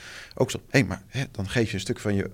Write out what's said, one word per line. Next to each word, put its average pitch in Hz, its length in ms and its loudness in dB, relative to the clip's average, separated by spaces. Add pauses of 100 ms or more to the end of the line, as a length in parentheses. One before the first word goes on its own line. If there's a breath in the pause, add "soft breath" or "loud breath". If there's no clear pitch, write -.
(340 loud breath)
Ook 127 160 2
zo: - 180 -4
"Hey, 135 160 6
maar, 92 220 -4
hè, 131 240 -4
dan 95 180 -4
geef 117 200 2
je - 60 -6
een 92 60 -2
stuk 117 180 -4
van 104 160 0
je, 98 200 0